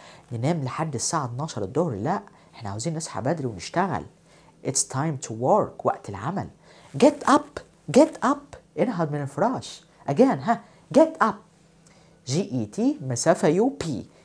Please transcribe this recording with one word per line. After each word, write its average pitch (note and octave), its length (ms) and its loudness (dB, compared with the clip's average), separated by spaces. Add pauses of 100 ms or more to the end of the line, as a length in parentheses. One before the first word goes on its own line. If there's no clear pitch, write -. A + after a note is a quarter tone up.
(320)
ننام C#3 300 0
لحد C#3+ 320 -4
الساعة C#3 300 -2
اتناشر B2 380 -6
الظهر، C3+ 320 0
لا، C3+ 280 -2 (320)
إحنا G#2+ 160 -10
عاوزين A#2 260 -6
نصحى D#3 240 -8
بدري C3 260 -2
ونشتغل. B2+ 580 -4 (640)
It's - 160 0 (100)
time C3+ 340 -4
to - 40 -12
work، C3 560 0
وقت - 220 -2
العمل. G#2+ 400 -6 (560)
Get - 240 4
up، C#4+ 340 2 (360)
get D#4 280 4
up، C#4+ 300 -2 (220)
انهض E3 340 0
من D3 100 -4
الفراش. D#3 640 -4 (240)
Again، C#3 120 2
ها، C3+ 400 2 (380)
get D#4+ 260 4
up. G#3 100 2 (920)
جي C#3+ 260 -4
إي A#2 140 -2
تي B3+ 340 0
مسافة D#3+ 480 0
يو A3 320 2
بي، C#3+ 260 -6 (180)